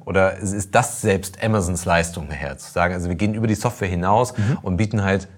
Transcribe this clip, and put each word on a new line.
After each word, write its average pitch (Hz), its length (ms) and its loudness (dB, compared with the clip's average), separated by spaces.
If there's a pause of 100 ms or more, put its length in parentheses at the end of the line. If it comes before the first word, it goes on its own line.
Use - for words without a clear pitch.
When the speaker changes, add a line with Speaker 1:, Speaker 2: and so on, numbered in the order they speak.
Speaker 1:
oder 95 300 2
ist, 98 180 -6
ist 101 220 -2
das 120 260 2
selbst 98 420 0
Amazons 95 440 0
Leistung 85 420 0
nachher, 71 300 -8
zu - 120 -18
sagen, 87 220 0
also 87 160 -4
wir 87 60 -2
gehen 104 200 0
über 110 120 0
die 123 80 2
Software 113 340 -2
hinaus 95 480 0
Speaker 2:
Mhm. 117 240 0
Speaker 1:
und 92 160 -2
bieten 104 280 0
halt 98 340 2